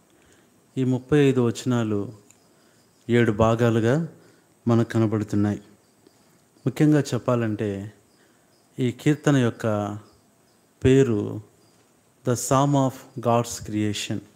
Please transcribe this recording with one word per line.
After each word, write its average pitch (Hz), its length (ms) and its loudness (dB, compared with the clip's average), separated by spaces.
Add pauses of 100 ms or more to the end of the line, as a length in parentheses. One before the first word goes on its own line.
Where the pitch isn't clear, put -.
(800)
ఈ 131 60 -2
ముప్పై 127 340 0
ఐదు 131 220 4
వచనాలు 117 720 -2 (1000)
ఏడు 117 220 4
భాగాలుగా 117 760 2 (600)
మనకు 117 200 2
కనబడుతున్నాయి. 104 720 -2 (1040)
ముఖ్యంగా 151 340 2
చెప్పాలంటే 110 920 -4 (880)
ఈ 127 100 -2
కీర్తన 147 460 0
యొక్క 107 640 -2 (840)
పేరు 113 560 2 (880)
The 120 100 0
Psalm 143 380 2
of 131 520 -2
God's 117 380 -2
Creation 104 520 -4 (180)